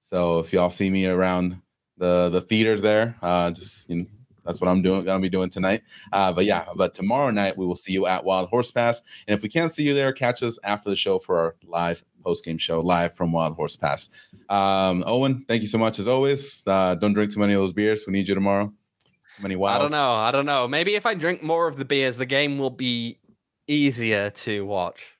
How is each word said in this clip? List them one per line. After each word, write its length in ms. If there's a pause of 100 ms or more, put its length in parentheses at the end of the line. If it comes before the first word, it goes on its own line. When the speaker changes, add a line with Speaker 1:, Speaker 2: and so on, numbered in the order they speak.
Speaker 1:
So 360
if 160
y'all 160
see 220
me 160
around 520 (380)
the, 320
the 120
theaters 420
there, 400
uh, 260
just, 400
you 60
know, 100 (400)
that's 160
what 60
I'm 160
doing, 220
gonna 140
be 100
doing 200
tonight. 320 (300)
Uh, 200
but 140
yeah, 200 (100)
but 180
tomorrow 380
night 260
we 80
will 100
see 180
you 120
at 180
Wild 260
Horse 200
Pass. 320 (260)
And 60
if 80
we 80
can't 240
see 100
you 120
there, 180
catch 300
us 200
after 280
the 40
show 220
for 220
our 160 (100)
live 380 (220)
post-game 320
show, 220
live 340
from 200
Wild 220
Horse 200
Pass. 340 (400)
Um, 560
Owen, 400
thank 160
you 60
so 100
much 220
as 80
always. 580
Uh, 300
don't 180
drink 200
too 80
many 120
of 60
those 140
beers. 340
We 60
need 160
you 60
tomorrow. 320 (680)
Too 80
many 120
Speaker 2:
I 20
Speaker 1:
wilds. 260
Speaker 2:
don't 80
know. 220
I 180
don't 140
know. 220
Maybe 280
if 100
I 100
drink 280
more 240
of 80
the 80
beers, 340
the 80
game 320
will 120
be 500 (480)
easier 640
to 360
watch. 380 (160)